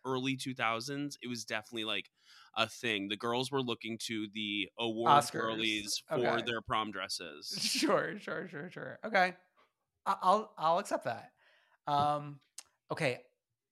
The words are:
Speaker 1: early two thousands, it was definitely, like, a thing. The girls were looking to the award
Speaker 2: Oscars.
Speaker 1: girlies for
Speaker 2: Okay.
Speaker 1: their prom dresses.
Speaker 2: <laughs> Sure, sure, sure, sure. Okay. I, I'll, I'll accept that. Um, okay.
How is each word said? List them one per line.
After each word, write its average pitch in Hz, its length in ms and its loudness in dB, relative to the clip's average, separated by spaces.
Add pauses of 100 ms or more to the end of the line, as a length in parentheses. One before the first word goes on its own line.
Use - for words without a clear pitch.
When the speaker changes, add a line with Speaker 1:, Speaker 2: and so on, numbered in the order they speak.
Speaker 1:
early 131 320 0
two 131 180 -6
thousands, 127 680 -2
it 120 60 -8
was 120 160 -6
definitely, 113 400 -6
like, 104 260 -4 (460)
a 110 120 4
thing. 104 400 0
The 104 80 -2
girls 120 340 0
were 139 120 0
looking 113 440 -4
to 110 260 -4
the 104 360 -2 (100)
award 117 320 2
Speaker 2:
Oscars. 143 220 6
Speaker 1:
girlies 110 760 -2
for 165 60 -4
Speaker 2:
Okay. 127 320 2
Speaker 1:
their 117 160 -2
prom 110 300 -2
dresses. 92 680 -8
Speaker 2:
<laughs> - 20 -
Sure, 208 600 0
sure, 160 280 -8
sure, 165 220 -10
sure. - 340 -12
Okay. 185 300 4 (720)
I, 190 160 4
I'll, 214 360 6
I'll 165 200 4
accept - 280 -2
that. 113 260 -6 (560)
Um, 147 500 2 (540)
okay. 135 260 0 (540)